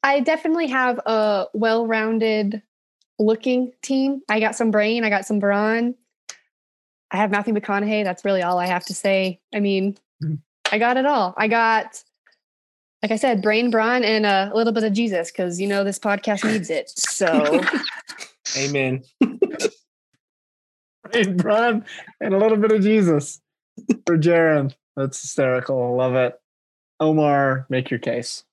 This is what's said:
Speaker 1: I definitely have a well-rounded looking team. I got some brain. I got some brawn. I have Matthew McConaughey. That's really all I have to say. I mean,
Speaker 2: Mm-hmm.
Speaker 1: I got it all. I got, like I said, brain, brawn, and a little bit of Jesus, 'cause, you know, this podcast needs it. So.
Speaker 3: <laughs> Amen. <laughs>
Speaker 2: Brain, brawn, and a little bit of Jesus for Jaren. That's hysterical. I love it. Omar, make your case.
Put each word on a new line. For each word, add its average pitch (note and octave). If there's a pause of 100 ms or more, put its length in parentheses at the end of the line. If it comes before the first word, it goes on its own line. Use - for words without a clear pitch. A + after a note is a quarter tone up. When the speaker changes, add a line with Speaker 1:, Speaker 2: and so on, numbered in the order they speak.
Speaker 1:
I C#4
definitely D#4+
have B3+
a G#3+
well-rounded A3 (560)
looking B3 (100)
team. C4+
I G#3+
got A3
some A3+
brain. G#3+
I G#3+
got G3
some G#3+
brawn. A3 (1160)
I F3+
have G#3
Matthew G#3
McConaughey. G#3
That's F#3
really F#3+
all F3+
I F3
have F3+
to F#3+
say. F#3+ (140)
I G#3
mean, G3 (240)
Speaker 2:
Mm-hmm. D#3 (380)
Speaker 1:
I G#3+
got A#3+
it C4
all. G#3+
I G#3+
got, A3+ (1000)
like G#3+
I A3
said, A3+
brain, A3
brawn, A3+
and G#3+
a G3
little A#3
bit A3
of G#3+
Jesus, G3
'cause, F3+
you G3
know, G3
this G3
podcast G3+
needs G#3+
it. D3+
So. D#3 (480)
Speaker 3:
<laughs> -
Amen. C3+ (180)
<laughs> - (1700)
Speaker 2:
Brain, G3+
brawn, G#3+ (360)
and G3
a F#3+
little A3
bit G#3+
of G#3+
Jesus F#3 (680)
for E3+
Jaren. D#3+ (220)
That's C3+
hysterical. C3
I B2 (160)
love B2+
it. B2+ (680)
Omar, C#3+
make B2+
your A#2
case. A#2+